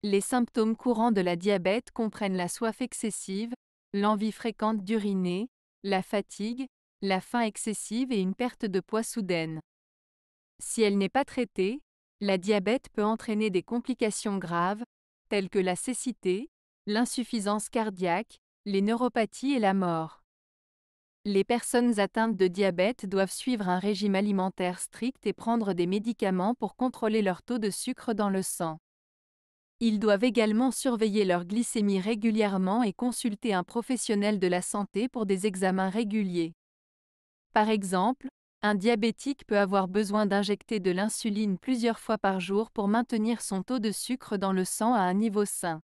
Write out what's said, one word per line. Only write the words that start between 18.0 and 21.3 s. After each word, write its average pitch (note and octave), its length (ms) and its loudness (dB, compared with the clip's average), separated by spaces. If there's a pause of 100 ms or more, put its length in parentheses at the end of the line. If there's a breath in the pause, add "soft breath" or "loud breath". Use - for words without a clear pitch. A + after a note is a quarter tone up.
les G3 160 2
neuropathies A#3 760 0
et C4 40 2
la G3 160 4
mort. E3 480 -2 (1000)
Les G3 200 2